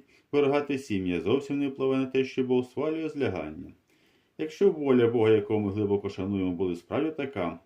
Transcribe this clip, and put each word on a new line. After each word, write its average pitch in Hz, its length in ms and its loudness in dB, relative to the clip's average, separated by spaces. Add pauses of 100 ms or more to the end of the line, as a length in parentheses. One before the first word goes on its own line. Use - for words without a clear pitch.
(320)
вирогати 143 460 2
сім'я, 92 420 -2
зовсім 139 380 0
не 143 100 -2
впливає 135 320 0
на 131 60 -2
те, 131 180 0
що 131 200 -2
Бог 127 260 0
схвалює 156 380 -4
злягання. 90 640 -6 (680)
Якщо 175 320 2
воля 135 360 4
Бога, 113 240 4
яку 107 280 4
ми 104 140 -2
глибоко 101 360 0
шануємо, 95 440 -2
буде 87 240 -2
справді 139 340 -4
така, 92 560 -6